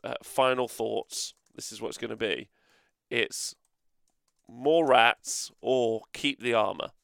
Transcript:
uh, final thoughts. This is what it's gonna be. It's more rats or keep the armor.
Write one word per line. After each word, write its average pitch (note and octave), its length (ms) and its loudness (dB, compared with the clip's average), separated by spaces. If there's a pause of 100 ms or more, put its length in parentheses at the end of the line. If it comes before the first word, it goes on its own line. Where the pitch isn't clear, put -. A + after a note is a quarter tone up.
uh, B2 180 -8
final B2+ 460 0
thoughts. - 640 -6 (200)
This - 180 -14
is G#2+ 80 -16
what A2 80 -8
it's - 100 -10
gonna A2+ 180 -8
be. G2+ 320 -4 (640)
It's - 440 -4 (960)
more D3 380 2
rats - 640 4 (100)
or A#2 420 2 (100)
keep - 280 -4
the A#2+ 140 0
armor. G#2 360 0 (120)